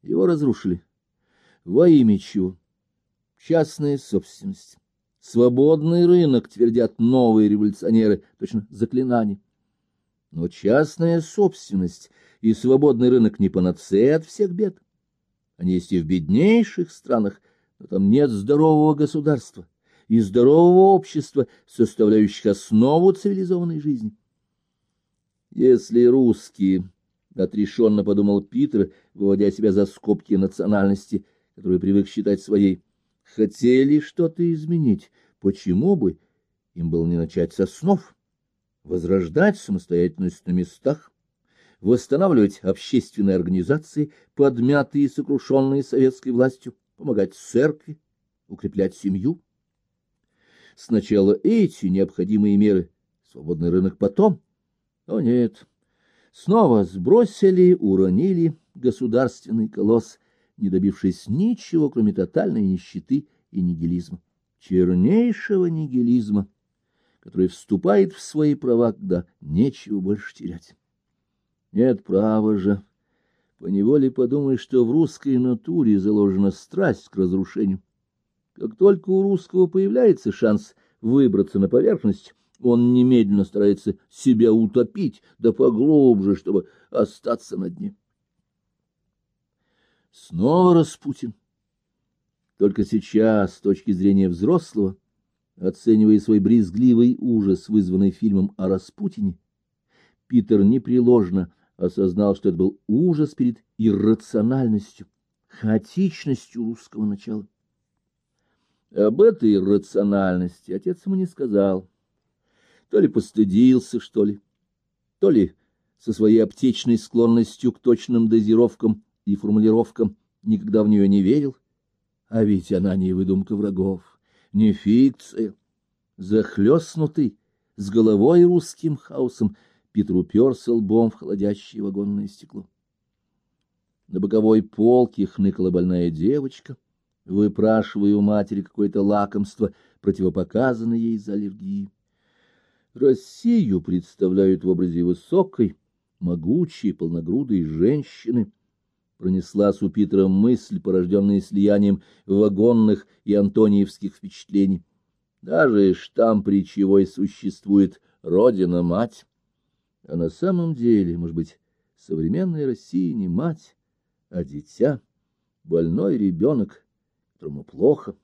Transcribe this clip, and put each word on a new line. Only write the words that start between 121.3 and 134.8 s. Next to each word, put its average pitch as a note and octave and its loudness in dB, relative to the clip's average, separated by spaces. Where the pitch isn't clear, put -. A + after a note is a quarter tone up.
А A2 -2
ведь G#2 -2
она F#2+ -2
не F#2 -2
выдумка F#2+ -4
врагов, F#2+ -6
не G#2+ 2
фикция. A2+ 0
Захлёстнутый, B2 -2
с G2+ -10
головой A2+ 4
русским E3 0
хаосом, A#2+ -6
Питер G2+ -4
упёрся A#2 0
лбом A2 0
в - -16
холодящее G2+ -8
вагонное G2+ -6
стекло. - -20
На F#2 -8
боковой G#2+ 2
полке A#2 0